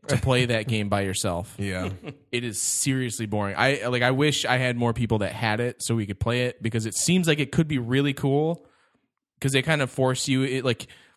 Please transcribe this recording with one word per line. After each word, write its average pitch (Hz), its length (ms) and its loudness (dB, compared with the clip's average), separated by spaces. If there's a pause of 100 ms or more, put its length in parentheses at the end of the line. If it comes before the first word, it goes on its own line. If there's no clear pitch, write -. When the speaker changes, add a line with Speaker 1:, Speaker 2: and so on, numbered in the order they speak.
Speaker 1:
to 139 120 2
play 127 280 2
that 113 220 0
game 107 200 0
by 101 120 2
yourself. 92 540 -2
Speaker 2:
<laughs> - 40 -12
Yeah. 95 320 -4 (400)
Speaker 1:
It 120 140 -2
is 107 180 -6
seriously 127 640 -2
boring. 101 320 -2
I, 123 300 2
like, 123 140 0
I 127 100 4
wish 143 320 2
I 123 140 2
had 127 180 0
more 117 160 2
people 113 260 0
that 98 140 -2
had 110 260 0
it 120 240 -4
so 117 140 0
we 107 100 0
could 101 140 -6
play 120 220 0
it, 123 200 -4
because 110 240 -2
it 107 80 -6
seems 175 320 2
like 151 140 4
it 135 100 -2
could 160 160 2
be 147 120 -2
really 135 340 2
cool, 147 520 0 (760)
'cause 139 100 0
they 135 120 4
kind 151 200 0
of 123 80 -2
force 127 380 0
you, 131 160 2
it, 131 200 -2
like, 120 220 -2 (300)